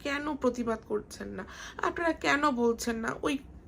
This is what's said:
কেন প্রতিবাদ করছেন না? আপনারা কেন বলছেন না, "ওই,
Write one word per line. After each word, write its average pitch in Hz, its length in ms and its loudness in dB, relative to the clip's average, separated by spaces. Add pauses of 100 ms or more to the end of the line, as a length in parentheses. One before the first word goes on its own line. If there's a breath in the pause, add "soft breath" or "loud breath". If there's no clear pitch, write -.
কেন 285 320 -2
প্রতিবাদ 247 520 0
করছেন 208 400 -4
না? 196 180 -8 (320 loud breath)
আপনারা 339 360 2
কেন 285 380 4
বলছেন 233 440 2
না, 226 260 -2
"ওই, 294 160 2 (300)